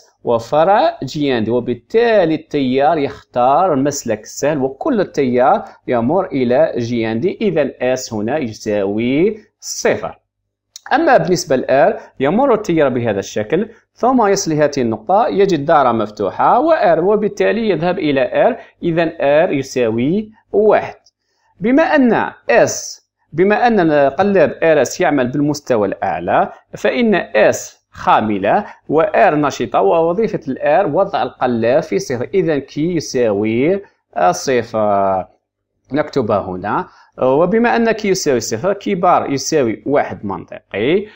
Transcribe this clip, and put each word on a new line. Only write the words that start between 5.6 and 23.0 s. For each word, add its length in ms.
يمر 380
إلى 520
جي 340
ان 80
دي، 220
إذا 540
S 180
هنا 240
يساوي 1000
صفر. 600
أما 240
بالنسبة 380
ل 380
R 80
يمر 340
التيار 360
بهذا 300
الشكل 500
ثم 340
يصل 240
لهذه 260
النقطة 500
يجد 380
دارة 260
مفتوحة 680
و 160
R، 20
وبالتالي 720
يذهب 300
إلى 540
R، 300
إذا 260
R 60
يساوي 800
واحد. 440
بما 240
أن 480
S، 380